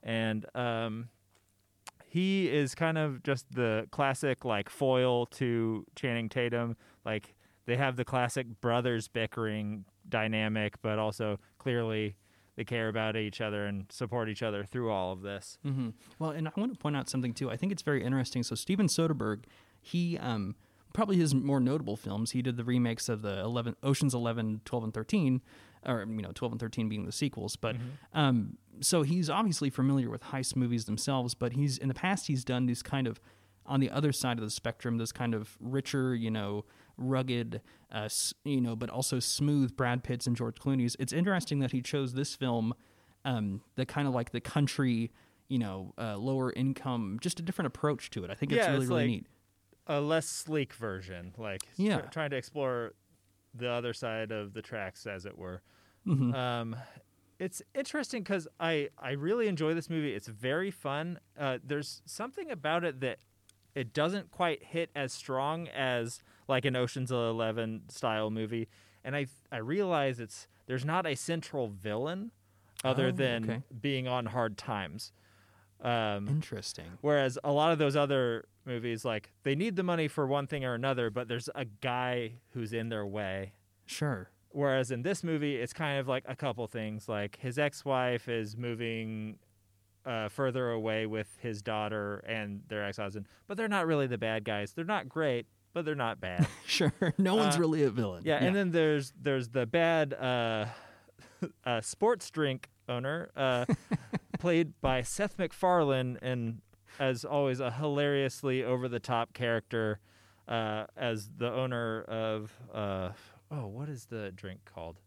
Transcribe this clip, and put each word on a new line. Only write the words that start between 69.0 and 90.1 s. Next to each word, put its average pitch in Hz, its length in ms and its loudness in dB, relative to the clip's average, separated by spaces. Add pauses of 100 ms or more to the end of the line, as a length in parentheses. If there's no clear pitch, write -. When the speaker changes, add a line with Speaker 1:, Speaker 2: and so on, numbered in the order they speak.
Speaker 1:
And 131 100 -4
I, 143 120 -2 (260)
I 123 60 -4
realize 143 600 0
it's, - 300 -12 (160)
there's 127 220 -2
not 175 200 2
a 147 80 0
central 151 540 -2
villain 117 640 -4 (520)
other 131 260 4
Speaker 2:
Oh, 127 40 2
Speaker 1:
than 120 320 2
Speaker 2:
okay. 117 180 -2 (200)
Speaker 1:
being 131 260 0
on 123 180 0
hard 113 300 0
times. 98 560 -6 (680)
Um, 107 480 0
Speaker 2:
Interesting. 139 580 -4 (160)
Speaker 1:
whereas 139 420 4
a 143 80 2
lot 151 200 6
of 160 60 2
those 147 180 4
other 131 500 2 (180)
movies, 117 400 -4
like, 110 260 -2 (120)
they 139 120 2
need 190 220 0
the 190 60 0
money 170 260 2
for 143 180 0
one 139 200 2
thing 135 180 -4
or 127 100 -2
another, 123 360 0
but 117 180 -4
there's 117 260 -4
a 135 120 -4
guy 123 760 -2 (140)
who's 113 180 -4
in 113 160 -2
their 107 180 -2
way. 98 460 -4 (320)
Speaker 2:
Sure. 127 460 -4 (200)
Speaker 1:
Whereas 131 400 2
in 123 120 -2
this 180 200 -2
movie, 147 340 0
it's 120 180 -4
kind 143 260 -2
of, 131 80 -4
like, 131 180 0
a 127 80 -6
couple 120 320 -4
things. 107 440 -6
Like, 104 300 -2
his 127 180 -4
ex-wife 131 680 0
is 110 300 -2
moving, 113 800 -6 (680)
uh, 113 240 -2